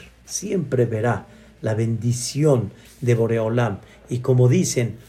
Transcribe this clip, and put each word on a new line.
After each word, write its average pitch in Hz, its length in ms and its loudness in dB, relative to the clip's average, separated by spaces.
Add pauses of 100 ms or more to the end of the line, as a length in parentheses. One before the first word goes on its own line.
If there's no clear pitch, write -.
(260)
siempre 135 580 -2
verá 107 420 -2 (360)
la 110 120 -2
bendición 117 960 0 (280)
de 120 140 2
Boreolam. 113 640 0 (320)
Y 123 80 -4
como 123 300 4
dicen, 127 500 0 (100)